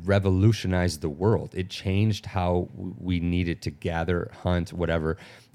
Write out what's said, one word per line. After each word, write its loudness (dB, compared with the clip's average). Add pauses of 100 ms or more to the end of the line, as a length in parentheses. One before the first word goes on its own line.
revolutionized 4
the -4
world. 0
It -6
changed 0
how 0
w-, -10
we 0
needed 0
to -4
gather, -4 (120)
hunt, 0
whatever, -2 (380)